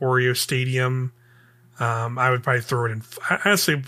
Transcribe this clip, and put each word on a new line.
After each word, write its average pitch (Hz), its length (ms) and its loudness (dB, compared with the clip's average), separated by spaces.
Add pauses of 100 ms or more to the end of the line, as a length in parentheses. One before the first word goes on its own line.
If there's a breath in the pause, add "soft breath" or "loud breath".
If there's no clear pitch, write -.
Wario 127 360 2
Stadium. 127 760 -2 (680 soft breath)
Um, 117 380 -2
I 127 120 4
would 123 120 0
probably 123 200 2
throw 120 240 -2
it 113 60 -2
in. 110 100 -8 (260)
I, 185 160 0
honestly, 170 440 2